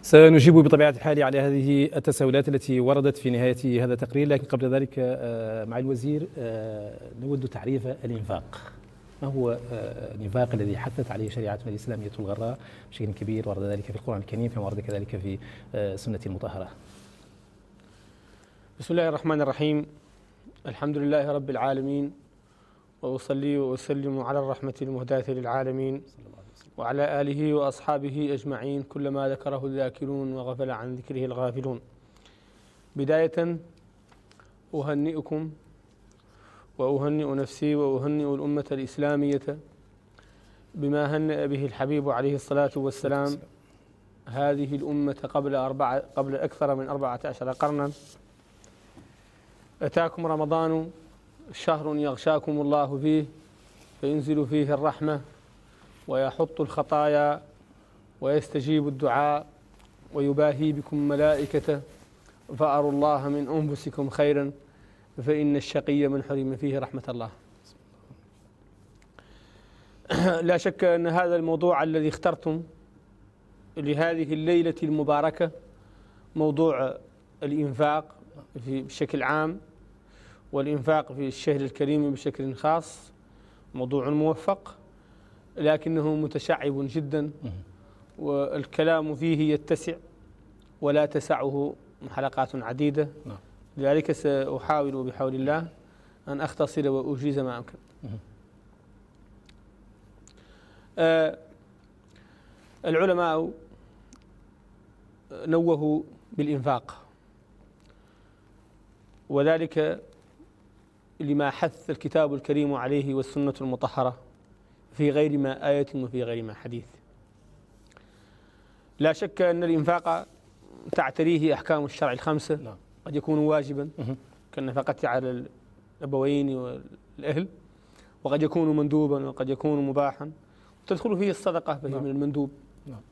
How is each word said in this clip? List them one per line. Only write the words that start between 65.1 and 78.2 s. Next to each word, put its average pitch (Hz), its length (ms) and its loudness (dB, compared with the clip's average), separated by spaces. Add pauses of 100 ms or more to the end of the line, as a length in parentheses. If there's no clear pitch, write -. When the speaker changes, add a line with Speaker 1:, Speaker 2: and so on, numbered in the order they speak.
Speaker 2:
فإن 147 300 2
الشقي 143 520 2
من 135 160 0
حرم 135 320 -2
فيه 139 240 -2
رحمة 127 300 -6
الله. 117 200 -6 (2750)
<clears throat> 170 400 2
لا 175 80 6
شك - 260 -2
أن 170 240 4
هذا 175 280 2
الموضوع 165 480 2
الذي 156 260 2
اخترتم 160 540 -2 (1120)
لهذه 156 560 0
الليلة 165 500 2
المباركة، 151 680 2 (840)
موضوع 151 640 2 (460)
الإنفاق 147 720 0 (500)